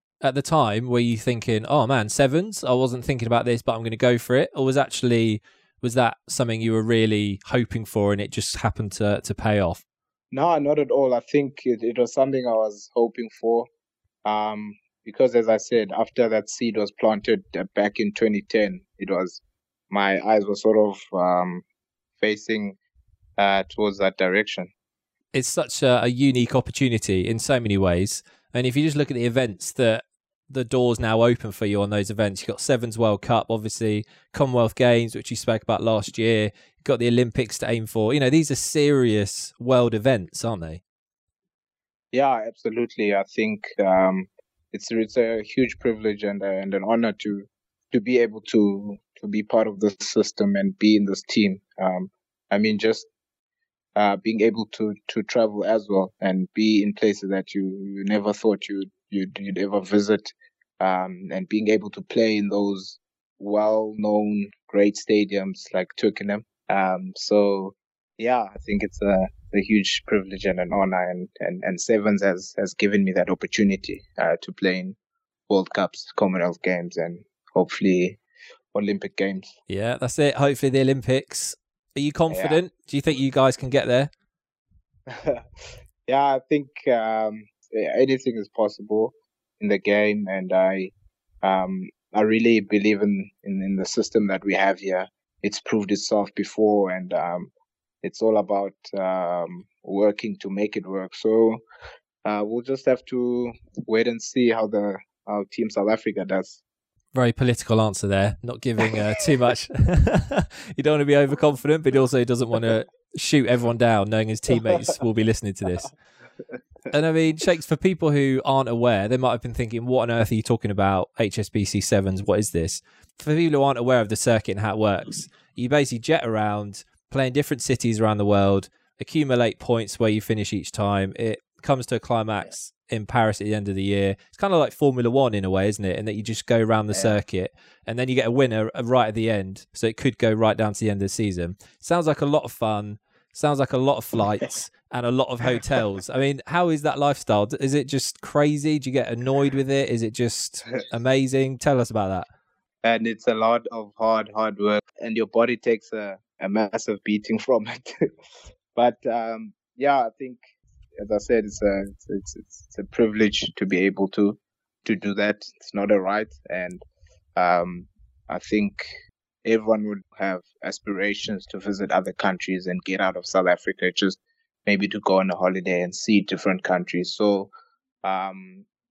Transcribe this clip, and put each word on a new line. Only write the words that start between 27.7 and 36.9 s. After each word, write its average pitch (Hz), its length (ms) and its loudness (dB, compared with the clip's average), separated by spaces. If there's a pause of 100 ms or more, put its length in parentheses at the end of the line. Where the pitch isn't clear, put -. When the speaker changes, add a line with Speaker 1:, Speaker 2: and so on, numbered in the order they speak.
Speaker 1:
ways. 92 460 2 (280)
And 123 140 0
if 123 100 -2
you 147 60 4
just 151 140 0
look 143 160 0
at - 20 -4
the 120 120 0
events 117 480 -2
that 113 280 2 (480)
the 127 140 -4
door's 120 340 2
now 113 240 2
open 117 300 2
for 110 140 -4
you 101 160 0
on 101 80 -2
those 104 200 -2
events, 101 300 -2
you've - 80 -8
got - 120 -8
Sevens 117 380 -2
World 107 220 2
Cup, 117 300 0
obviously, 107 560 -2 (260)
Commonwealth 123 420 2
Games, 117 400 4
which 110 160 -10
you 120 60 -4
spoke 113 260 -2
about 110 200 -2
last 110 340 0
year, 113 280 2
you've - 400 -10
got 104 140 2